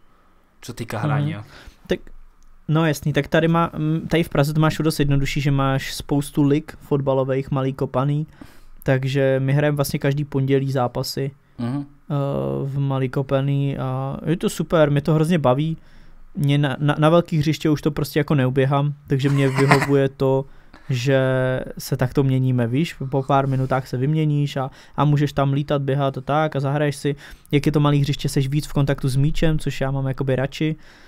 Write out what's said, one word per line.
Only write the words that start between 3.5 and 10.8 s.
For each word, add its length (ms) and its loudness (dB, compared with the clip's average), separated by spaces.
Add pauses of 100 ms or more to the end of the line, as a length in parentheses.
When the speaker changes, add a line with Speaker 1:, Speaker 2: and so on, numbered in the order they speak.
Speaker 2:
m, 340 -2
tady 140 2
v 60 -4
Praze 260 0
to 60 2
máš 200 2
o 20 0
dost 180 0
jednodušší, 400 2
že 100 0
máš 440 0
spoustu 480 -2
lig 380 0
fotbalových, 720 0
malý 220 -2
kopaný, 540 -2 (560)
takže 580 2
my 120 0
hrajeme 240 2
vlastně 220 -2
každý 260 0
pondělí 480 0
zápasy, 580 -4 (280)